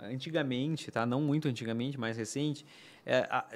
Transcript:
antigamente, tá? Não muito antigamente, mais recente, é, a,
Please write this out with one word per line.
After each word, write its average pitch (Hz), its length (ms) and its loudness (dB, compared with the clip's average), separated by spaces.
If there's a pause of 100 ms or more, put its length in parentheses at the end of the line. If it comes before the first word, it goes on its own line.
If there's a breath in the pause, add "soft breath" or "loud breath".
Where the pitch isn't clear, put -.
antigamente, 135 880 -2
tá? 117 140 2
Não 123 160 2
muito 151 260 2
antigamente, 120 500 -2
mais 113 200 -2
recente, 143 480 -2 (400 soft breath)
é, 127 140 6 (120)
a, 127 140 0 (100)